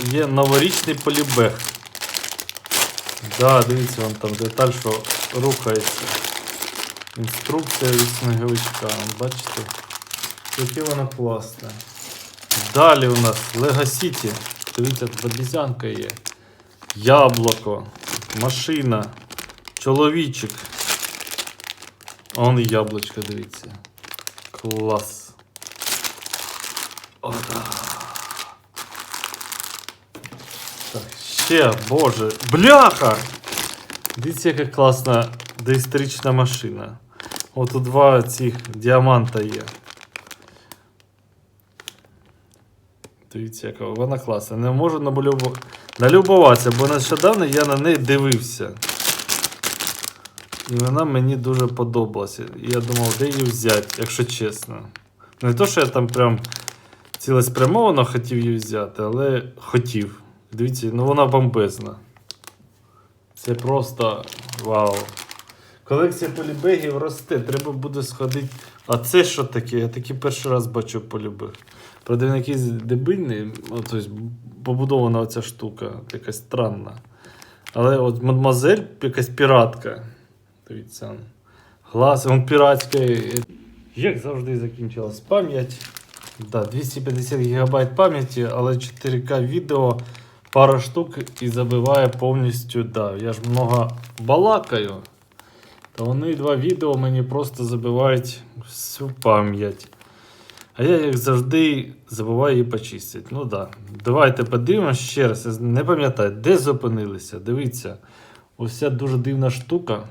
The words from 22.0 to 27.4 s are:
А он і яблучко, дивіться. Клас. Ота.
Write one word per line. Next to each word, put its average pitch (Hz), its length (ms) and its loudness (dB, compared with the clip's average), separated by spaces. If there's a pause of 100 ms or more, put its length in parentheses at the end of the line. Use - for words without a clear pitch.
А 123 60 -2
он 123 180 4
і 117 40 2
яблучко, 107 580 -2
дивіться. 104 440 -10 (840)
Клас. 110 760 -4 (1900)
Ота. 117 400 -8 (3250)